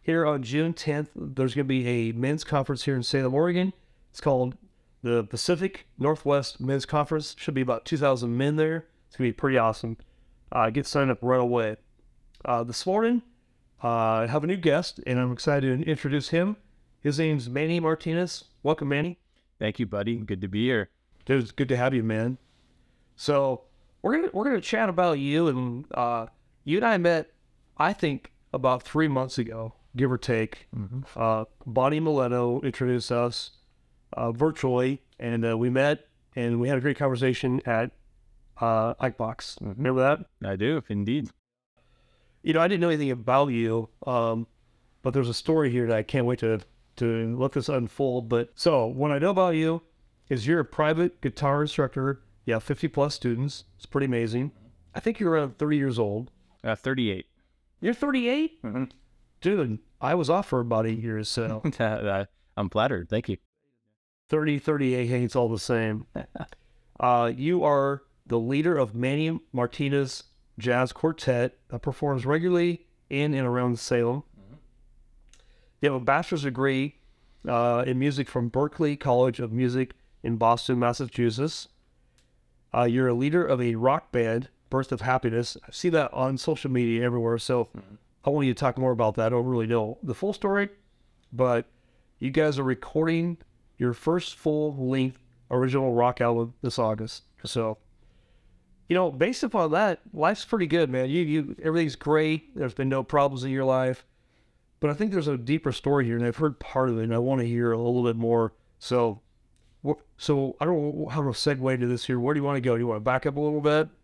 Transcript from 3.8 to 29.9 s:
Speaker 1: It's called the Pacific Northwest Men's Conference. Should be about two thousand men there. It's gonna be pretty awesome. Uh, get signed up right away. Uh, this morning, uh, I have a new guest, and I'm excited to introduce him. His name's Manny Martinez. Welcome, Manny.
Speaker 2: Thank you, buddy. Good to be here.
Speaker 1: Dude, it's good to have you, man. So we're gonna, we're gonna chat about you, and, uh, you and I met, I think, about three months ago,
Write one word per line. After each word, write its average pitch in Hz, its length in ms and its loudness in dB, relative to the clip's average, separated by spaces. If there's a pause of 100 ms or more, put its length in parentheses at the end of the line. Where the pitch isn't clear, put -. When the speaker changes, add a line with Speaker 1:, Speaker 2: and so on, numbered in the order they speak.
Speaker 1:
It's - 120 -20
called 127 340 0 (460)
the 120 220 2
Pacific 175 600 -4 (120)
Northwest 143 600 0
Men's 135 280 -2
Conference. 151 520 -2
Should - 140 -6
be 135 80 0
about 123 240 0
two 160 140 -2
thousand 123 360 2
men 139 220 0
there. 160 300 0 (200)
It's - 100 -20
gonna 127 120 0
be 117 60 -2
pretty 135 240 2
awesome. 113 400 0 (520)
Uh, 113 200 2
get 135 160 -4
signed 139 240 2
up 117 100 0
right 127 180 2
away. 120 380 2 (680)
Uh, 120 180 0
this 120 220 -6
morning, 226 340 2 (640)
uh, 120 40 0
I 113 380 2
have 143 160 0
a 151 40 -4
new 185 100 0
guest, 165 500 0
and 127 140 0
I'm 127 120 0
excited 135 520 0
to 160 60 -2
introduce 143 400 -2
him. 180 260 0 (460)
His 147 160 -2
name's 151 320 0
Manny 156 280 0
Martinez. 165 680 -2 (180)
Welcome, 151 260 0
Manny. 151 300 -2 (400)
Speaker 2:
Thank 107 220 -4
you, 117 60 0
buddy. 104 300 -4
Good 104 240 -6
to 98 80 -6
be 104 160 0
here. 120 240 2 (380)
Speaker 1:
Dude, 131 160 2
it's 110 100 -8
good 135 160 -2
to 131 80 0
have 123 160 2
you, 123 100 0
man. 113 360 -2 (800)
So 139 480 0 (360)
we're 220 160 2
gonna, 339 160 0
we're 202 120 -2
gonna 254 180 0
chat 220 260 0
about 175 300 2
you, 147 300 2
and, 127 440 -2
uh, 120 360 -2 (360)
you 156 140 0
and 233 80 2
I 226 100 4
met, 170 360 2 (440)
I 170 160 2
think, 147 380 -4 (240)
about 127 280 2
three 156 260 2
months 131 300 -2
ago, 113 340 -6 (240)